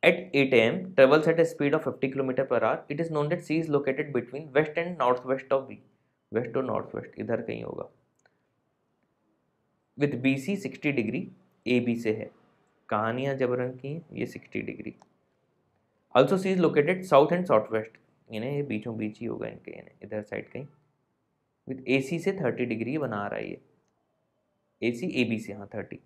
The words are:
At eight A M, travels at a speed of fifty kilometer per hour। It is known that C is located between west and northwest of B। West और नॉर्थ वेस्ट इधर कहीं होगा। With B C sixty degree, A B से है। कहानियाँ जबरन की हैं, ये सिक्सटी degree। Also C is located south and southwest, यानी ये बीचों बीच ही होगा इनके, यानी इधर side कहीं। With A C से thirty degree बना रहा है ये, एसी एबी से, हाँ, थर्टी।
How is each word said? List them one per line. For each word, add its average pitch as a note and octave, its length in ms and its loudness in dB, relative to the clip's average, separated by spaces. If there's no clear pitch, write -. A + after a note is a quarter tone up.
At F3 220 4
eight C3+ 200 4
A A2+ 80 8
M, C3+ 180 2
travels D3 340 8
at E3 100 4
a E3 80 6
speed D3 280 0
of D#3 100 0
fifty C#3 260 -2
kilometer C3 360 -2
per A#2 140 2
hour। A2+ 280 0
It D3 120 -6
is E3 100 -2
known D3 180 0
that E3+ 160 -2
C D3+ 140 0
is D#3+ 120 -2
located C#3+ 420 0
between C3+ 400 -4
west D#3 300 2
and F3 160 -6
northwest B2+ 540 0
of C3+ 180 0
B। G#2 80 -16
West A#2 240 -2
और C3 80 0
नॉर्थ A2 300 -6
वेस्ट - 260 -10
इधर A2 220 -4
कहीं A1+ 200 -8
होगा। - 220 -10
With C#3 240 2
B C3+ 160 4
C G3 240 -2
sixty - 320 -4
degree, A#2+ 280 0
A B2 180 4
B A#2+ 140 2
से A2+ 160 0
है। A2 140 -8
कहानियाँ A#2+ 480 0
जबरन B2+ 400 0
की C3 120 -12
हैं, D#3+ 140 -8
ये - 140 -4
सिक्सटी - 360 -10
degree। - 320 -10
Also D3+ 240 6
C F#3+ 160 0
is F3+ 60 2
located D3+ 440 4
south D3+ 280 6
and F3+ 160 -2
southwest, A2 480 0
यानी A2+ 180 -6
ये C#3+ 180 -4
बीचों A2 320 -6
बीच G#2+ 240 -6
ही A#2 60 -8
होगा D#2+ 220 -6
इनके, - 220 -16
यानी - 200 -18
इधर G#2 200 -8
side G#2+ 260 -10
कहीं। C3+ 160 -12
With C3 180 -8
A C3+ 160 2
C E3 180 -4
से F#3+ 140 -2
thirty B2 320 -2
degree A#2 320 -4
बना A2 280 -4
रहा G#1 120 -6
है A1 100 -8
ये, - 120 -10
एसी A#2 240 -2
एबी A2+ 160 0
से, G2 140 -10
हाँ, G2+ 220 -12
थर्टी। - 320 -10